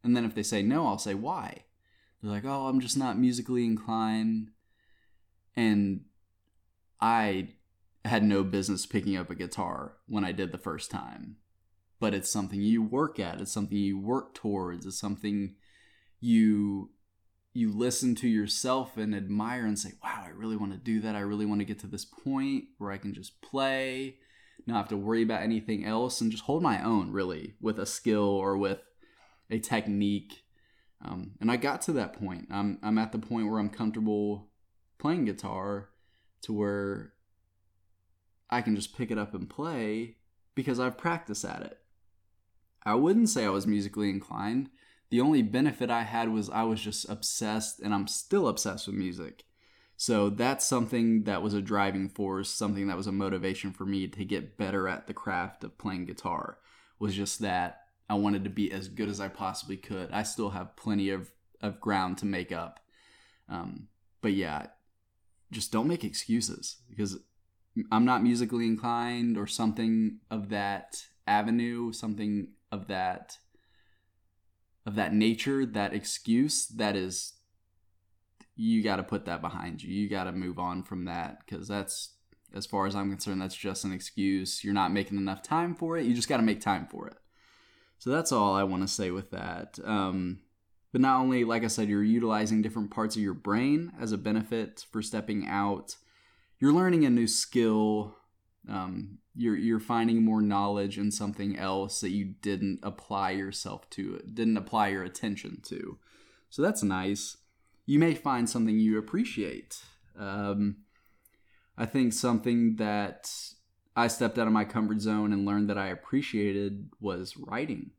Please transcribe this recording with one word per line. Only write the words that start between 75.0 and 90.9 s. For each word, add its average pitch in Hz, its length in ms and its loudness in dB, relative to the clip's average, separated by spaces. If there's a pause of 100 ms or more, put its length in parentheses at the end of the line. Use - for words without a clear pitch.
nature, 113 540 4
that 107 260 -2
excuse, 120 760 0
that 107 280 0
is, 92 380 -4 (1200)
you 113 280 2
gotta 98 180 2
put - 240 -4
that 170 160 -4
behind - 400 -8
you. 87 100 -10
You 101 160 0
gotta 95 240 -4
move 90 280 -6
on 90 240 -4
from 92 220 -8
that, 85 420 -8
'cause 90 200 -10
that's, - 480 -6 (380)
as 98 140 -8
far 98 180 0
as 98 100 -2
I'm 101 140 -2
concerned, 98 320 -4
that's 92 140 -6
just 95 300 -6
an 95 60 -2
excuse. 95 720 -2
You're 101 120 0
not 95 180 2
making 101 240 -2
enough 95 240 -4
time 170 320 -2
for 165 240 -4
it. 143 80 0
You 120 80 4
just 120 160 -2
gotta 123 140 4
make 107 180 2
time 92 240 0
for - 220 -12
it. - 100 -18 (800)
So 123 140 -2
that's 160 200 2
all 104 220 4
I 98 80 4
wanna 95 260 2
say 98 220 -2
with 95 220 -6
that. 87 520 -8
Um, 95 580 -2 (500)